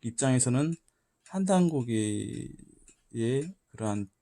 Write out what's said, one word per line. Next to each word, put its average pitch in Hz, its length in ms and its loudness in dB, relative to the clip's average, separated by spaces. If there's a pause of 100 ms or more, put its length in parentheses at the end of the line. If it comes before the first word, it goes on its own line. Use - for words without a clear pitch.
입장에서는 127 720 0 (540)
한단고개의 131 1300 0 (1160)
그러한 104 380 -4 (120)